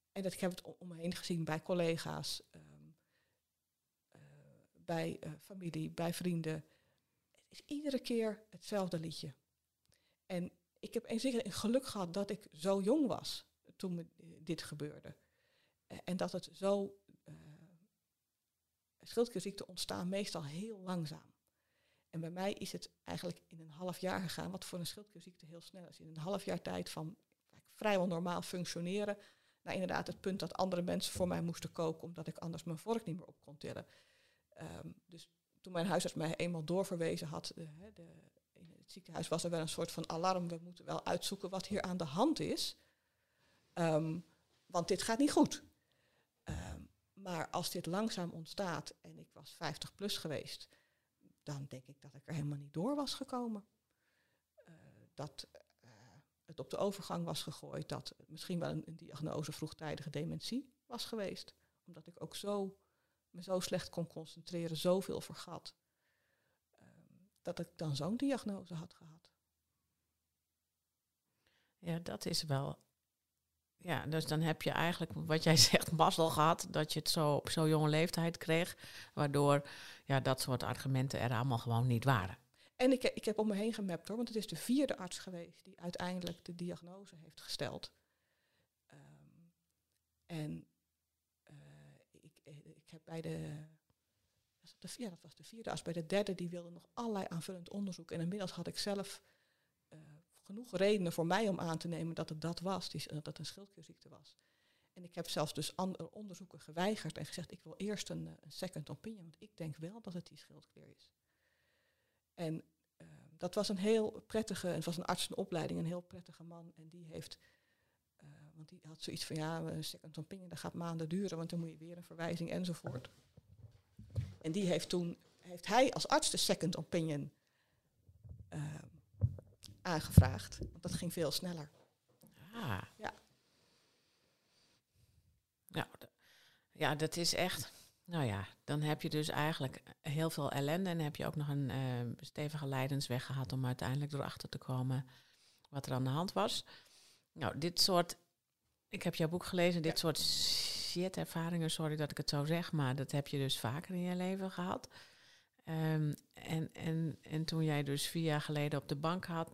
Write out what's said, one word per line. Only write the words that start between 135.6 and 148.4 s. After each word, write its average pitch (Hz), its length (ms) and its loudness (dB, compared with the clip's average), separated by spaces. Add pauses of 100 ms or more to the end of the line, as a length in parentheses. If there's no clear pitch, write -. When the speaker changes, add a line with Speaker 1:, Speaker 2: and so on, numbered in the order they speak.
Speaker 2:
Nou, - 200 -4 (100)
d-, - 120 -18 (640)
ja, 147 240 2
dat 156 220 0
is 175 160 2
echt... - 380 0 (320)
Nou 170 220 0
ja, 101 220 0 (160)
dan 147 180 0
heb 151 200 2
je 165 80 0
dus 151 200 0
eigenlijk 147 540 0 (180)
heel 160 280 2
veel 147 220 0
ellende 156 380 2
en 170 100 0
heb 151 160 0
je - 100 -2
ook - 100 -2
nog 147 120 0
een, 143 220 2
eh, 127 560 -2
stevige 147 420 -4
lijdensweg 135 580 0
gehad 135 260 -2
om 131 140 2
uiteindelijk 131 480 0
erachter - 360 -4
te - 80 -8
komen 127 480 0 (640)
wat 139 160 -6
er 135 80 -2
aan 127 100 2
de 131 60 2
hand 165 240 0
was. - 320 2 (640)
Nou, 151 260 -2
dit 156 240 2
soort, 175 360 6 (720)